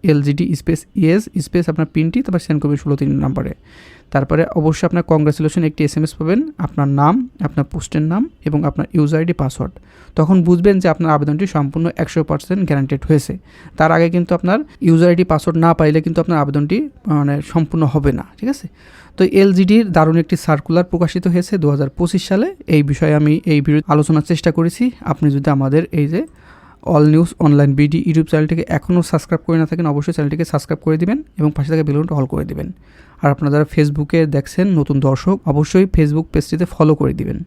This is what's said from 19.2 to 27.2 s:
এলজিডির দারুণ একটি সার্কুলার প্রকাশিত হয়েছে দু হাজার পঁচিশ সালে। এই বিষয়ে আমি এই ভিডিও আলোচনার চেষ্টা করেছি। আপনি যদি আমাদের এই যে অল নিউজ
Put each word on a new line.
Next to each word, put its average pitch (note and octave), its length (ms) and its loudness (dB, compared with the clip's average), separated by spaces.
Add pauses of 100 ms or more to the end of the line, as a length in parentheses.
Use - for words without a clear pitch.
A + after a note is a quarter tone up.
এলজিডির G3 440 4 (100)
দারুণ D#3+ 280 4
একটি E3+ 120 -2 (100)
সার্কুলার D#3+ 460 0
প্রকাশিত F3 420 -2
হয়েছে F3 200 -2 (100)
দু D3 100 2
হাজার C#3 240 -2
পঁচিশ F3 320 0
সালে। G#3 180 0 (280)
এই D3 140 6
বিষয়ে D3+ 300 0
আমি D3+ 140 2 (200)
এই D3 120 4
ভিডিও D3+ 160 2 (120)
আলোচনার D3+ 380 2
চেষ্টা E3 260 0
করেছি। E3+ 260 -2 (280)
আপনি - 240 0
যদি C#3 200 -2
আমাদের C#3 280 0 (180)
এই C#3+ 120 0
যে G3+ 80 -2 (760)
অল D3+ 180 6
নিউজ E3 180 2 (140)